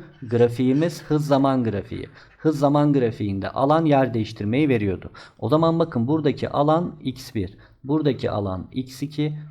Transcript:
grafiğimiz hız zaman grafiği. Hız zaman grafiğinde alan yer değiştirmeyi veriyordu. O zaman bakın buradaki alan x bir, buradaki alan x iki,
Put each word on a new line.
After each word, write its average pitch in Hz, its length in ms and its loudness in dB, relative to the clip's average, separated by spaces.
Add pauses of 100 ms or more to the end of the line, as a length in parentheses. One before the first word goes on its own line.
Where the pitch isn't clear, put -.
(300)
grafiğimiz 127 720 2
hız 151 240 0
zaman 135 380 2
grafiği. 95 440 -6 (300)
Hız 156 200 0
zaman 147 340 4
grafiğinde 107 580 0
alan 151 340 2
yer 135 300 2
değiştirmeyi 113 540 -2
veriyordu. 104 420 0 (280)
O 107 100 -4
zaman 165 300 4
bakın 131 300 0
buradaki 151 400 0
alan 156 520 0
x - 340 -10
bir, 95 240 -6 (260)
buradaki 143 460 -2
alan 95 420 -4
x 127 300 -8
iki, 147 360 -4 (120)